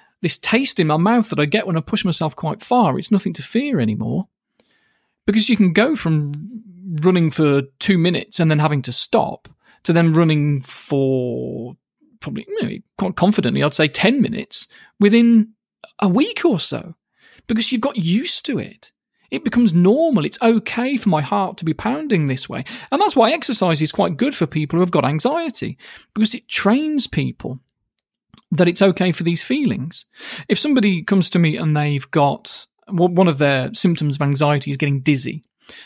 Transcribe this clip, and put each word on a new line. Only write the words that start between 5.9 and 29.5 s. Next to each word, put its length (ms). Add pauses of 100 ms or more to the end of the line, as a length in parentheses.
from 380 (680)
running 300
for 300 (180)
two 180
minutes 440
and 100
then 80
having 220
to 100
stop 560 (360)
to 100
then 200
running 480
for 1160 (420)
probably, 280
you 160
know, 140 (200)
quite 180
confidently, 480
I'd 100
say 140
ten 340
minutes 460 (320)
within 540 (460)
a 100
week 340
or 160
so, 360 (520)
because 240
you've 100
got 160
used 480
to 120
it. 340 (380)
It 140
becomes 300
normal. 520
It's 160
okay 540
for 140
my 120
heart 360
to 80
be 80
pounding 540
this 200
way. 160 (280)
And 100
that's 140
why 160
exercise 500
is 100
quite 240
good 180
for 140
people 300
who 40
have 100
got 140
anxiety, 720 (360)
because 200
it 140
trains 600
people 520 (920)
that 180
it's 120
okay 300
for 120
these 200
feelings. 600 (420)